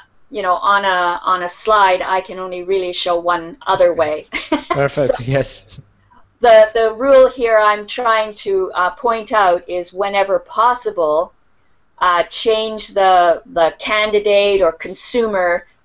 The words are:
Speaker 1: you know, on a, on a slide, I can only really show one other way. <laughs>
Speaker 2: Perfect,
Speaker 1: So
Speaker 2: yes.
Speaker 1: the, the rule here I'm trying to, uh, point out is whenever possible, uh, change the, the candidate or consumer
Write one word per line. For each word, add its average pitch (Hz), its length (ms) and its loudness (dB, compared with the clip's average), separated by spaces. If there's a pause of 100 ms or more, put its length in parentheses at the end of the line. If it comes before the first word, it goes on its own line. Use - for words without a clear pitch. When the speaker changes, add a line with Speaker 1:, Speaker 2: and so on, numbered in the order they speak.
(300)
Speaker 1:
you 208 120 -8
know, 185 140 0
on 202 280 0
a, 180 380 -2
on 180 200 -2
a 175 60 -6
slide, 190 540 2
I 160 180 -4
can 185 180 -12
only 180 240 -10
really 180 300 -4
show 175 260 -2
one 170 380 -4 (100)
other 185 260 2
way. 156 360 -4
<laughs> - 220 -10 (200)
Speaker 2:
Perfect, 139 460 -2
Speaker 1:
So 120 80 -10
Speaker 2:
yes. 131 400 -4 (760)
Speaker 1:
the, 220 340 8
the 226 200 0
rule 262 340 4
here 233 300 0
I'm 208 280 0
trying 220 480 -2 (120)
to, 190 280 -2
uh, 180 160 -2
point 226 420 -4
out 180 360 2
is 175 240 -8
whenever 196 460 -2
possible, 185 920 -2 (720)
uh, 185 280 2
change 220 640 -4
the, 180 500 4
the 165 340 0
candidate 208 840 0
or 165 100 2
consumer 185 920 -4 (180)